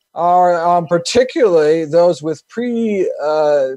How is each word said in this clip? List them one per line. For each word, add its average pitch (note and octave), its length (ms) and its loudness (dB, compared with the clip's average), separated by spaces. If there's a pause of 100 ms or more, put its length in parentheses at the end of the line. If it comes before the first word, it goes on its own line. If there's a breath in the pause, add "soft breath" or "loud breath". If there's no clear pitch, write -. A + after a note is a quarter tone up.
(140)
are, F3 400 2
um, E3+ 320 0
particularly E3+ 960 0
those E3 380 2
with D#3 260 -6
pre, A3+ 640 -4 (100)
uh, D3 540 0